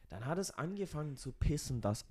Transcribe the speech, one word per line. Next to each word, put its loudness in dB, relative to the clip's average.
dann -8
hat 0
es -2
angefangen -4
zu -8
pissen, 2
dass 2